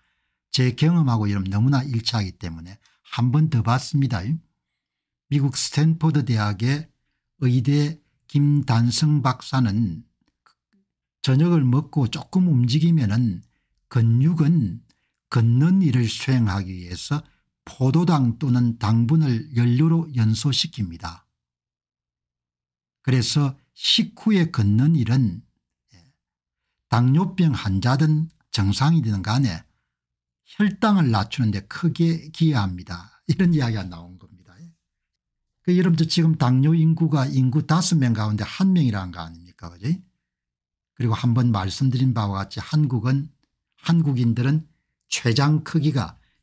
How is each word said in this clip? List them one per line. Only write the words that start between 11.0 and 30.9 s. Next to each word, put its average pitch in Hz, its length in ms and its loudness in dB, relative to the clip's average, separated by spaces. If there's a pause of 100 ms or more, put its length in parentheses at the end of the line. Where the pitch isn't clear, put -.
저녁을 151 380 2
먹고 131 420 0
조금 - 400 -2
움직이면은 123 960 2 (460)
근육은 131 920 2 (480)
걷는 131 540 4
일을 123 260 2
수행하기 98 640 -2
위해서 90 480 -8 (440)
포도당 135 760 0
또는 123 400 0
당분을 117 800 0
연료로 156 580 2
연소시킵니다. 110 1120 -4 (1800)
그래서 135 560 0 (160)
식후에 - 800 0
걷는 113 420 2
일은 117 480 0 (1500)
당뇨병 139 640 2
환자든 135 760 0 (220)
정상이든 107 680 0
간에 107 420 -2 (800)
혈당을 202 640 0